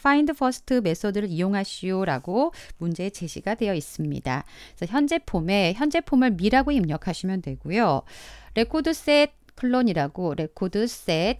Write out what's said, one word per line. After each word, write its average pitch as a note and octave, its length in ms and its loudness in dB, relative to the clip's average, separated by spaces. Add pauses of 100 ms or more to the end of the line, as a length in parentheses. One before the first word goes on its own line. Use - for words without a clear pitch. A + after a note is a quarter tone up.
파인드 D4 320 4
퍼스트 C4 400 -2 (100)
메소드를 G3 460 -2
이용하시오라고 F#3+ 1200 -2 (240)
문제 E3+ 320 -4
제시가 G3 460 -6
되어 G#3+ 180 0
있습니다. C#3+ 720 -4 (320)
그래서 F3 160 -6
현재 D4 260 2
폼에 F#3 540 0
현재 D4 300 0
폼을 B3+ 300 4
미라고 B3 400 2
입력하시면 F#3 680 -2
되고요. D3+ 600 0 (520)
레코드 D4+ 380 0
셋 D4 400 4 (220)
클론이라고, F3+ 800 0
레코드 F#3 540 -2
셋 F#3 520 0